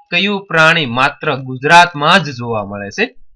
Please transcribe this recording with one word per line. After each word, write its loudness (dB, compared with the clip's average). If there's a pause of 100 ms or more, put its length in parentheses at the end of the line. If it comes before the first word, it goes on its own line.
(120)
કયું -2
પ્રાણી 2
માત્ર -2
ગુજરાતમાં 2
જ -8
જોવા -6
મળે -10
છે? -4 (300)